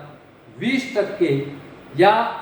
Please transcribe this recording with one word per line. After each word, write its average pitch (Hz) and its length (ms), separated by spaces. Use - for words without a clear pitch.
वीस 247 380
टक्के 151 640
या 196 140